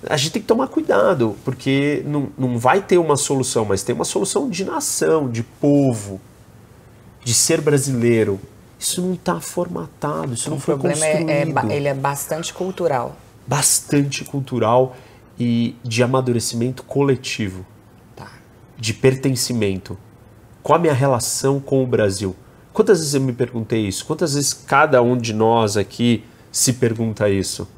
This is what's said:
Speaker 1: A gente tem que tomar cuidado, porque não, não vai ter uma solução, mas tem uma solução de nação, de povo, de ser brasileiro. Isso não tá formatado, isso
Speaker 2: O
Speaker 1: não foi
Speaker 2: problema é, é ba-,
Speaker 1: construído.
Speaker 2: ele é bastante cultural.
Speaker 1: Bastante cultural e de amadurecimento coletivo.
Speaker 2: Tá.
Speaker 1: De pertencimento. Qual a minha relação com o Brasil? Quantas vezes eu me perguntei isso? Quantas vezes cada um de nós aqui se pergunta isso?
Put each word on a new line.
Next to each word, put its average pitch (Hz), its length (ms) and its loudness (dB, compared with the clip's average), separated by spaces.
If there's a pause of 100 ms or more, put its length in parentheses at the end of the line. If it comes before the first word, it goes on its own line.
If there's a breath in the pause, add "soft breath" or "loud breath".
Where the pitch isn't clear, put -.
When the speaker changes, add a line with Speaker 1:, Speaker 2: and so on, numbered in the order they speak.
Speaker 1:
A - 80 0
gente 143 180 -2
tem 220 100 -2
que - 40 -14
tomar 247 200 2
cuidado, 139 760 2
porque 139 600 0
não, 147 220 -4 (100)
não 123 220 -2
vai 170 220 4
ter 185 180 4
uma 156 160 2
solução, 131 500 0
mas 98 160 0
tem 123 140 -2
uma 147 100 -4
solução 202 420 -2
de 190 160 -4
nação, 160 680 0
de 113 140 -4
povo, 120 760 0 (1040)
de 120 100 -2
ser 165 280 2
brasileiro. 120 800 2 (380)
Isso - 240 -4
não 185 140 -2
tá 170 240 -4
formatado, 160 920 -6
isso 117 160 -6
Speaker 2:
O - 20 -4
Speaker 1:
não 143 80 -4
foi - 180 -2
Speaker 2:
problema 147 280 0
é, 156 160 2 (200)
é - 40 0
ba-, 139 160 -2
Speaker 1:
construído. - 100 -2
Speaker 2:
ele 143 160 -2
é 139 60 0
bastante 143 600 -4
cultural. 165 600 -4 (320)
Speaker 1:
Bastante 143 760 0
cultural 127 680 0 (460 loud breath)
e 117 440 0
de 117 200 0
amadurecimento 123 800 -2
coletivo. 113 840 -2 (480)
Speaker 2:
Tá. 98 140 -20 (500)
Speaker 1:
De 110 160 -4
pertencimento. 123 1040 0 (640)
Qual 151 160 2
a 170 40 2
minha 160 120 4
relação 135 680 0
com 135 200 0
o 127 60 0
Brasil? 101 480 0 (380 loud breath)
Quantas 208 260 4
vezes 147 140 -4
eu 135 80 2
me 131 120 0
perguntei 117 540 -2
isso? - 180 -6
Quantas 160 280 -2
vezes 143 200 0
cada 139 480 4
um 123 160 4
de 113 160 -4
nós 110 440 4
aqui 113 460 0 (280 loud breath)
se - 220 0
pergunta 113 560 0
isso? 98 380 -2 (100)